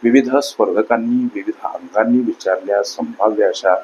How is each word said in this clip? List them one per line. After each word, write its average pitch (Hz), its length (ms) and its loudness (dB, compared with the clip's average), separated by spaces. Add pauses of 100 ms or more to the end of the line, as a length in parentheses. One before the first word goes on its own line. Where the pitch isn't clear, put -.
विविध 123 340 4
स्पर्धकांनी 117 880 0 (100)
विविध 101 300 -8
अंगांनी 104 540 0
विचारल्या 101 640 -2
संभाव्य 101 600 -2
अशा 92 400 0